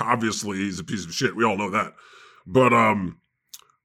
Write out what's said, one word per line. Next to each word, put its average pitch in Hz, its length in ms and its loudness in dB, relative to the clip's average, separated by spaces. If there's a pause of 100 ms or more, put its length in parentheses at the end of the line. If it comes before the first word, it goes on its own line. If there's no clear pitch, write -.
obviously 107 560 -2
he's 98 200 -4
a 90 60 -10
piece 90 220 -8
of 82 80 -14
shit. 113 240 -2
We 117 80 2
all 104 120 2
know 101 120 -2
that. 95 240 -4 (520)
But, 120 280 4
um, 107 460 2 (640)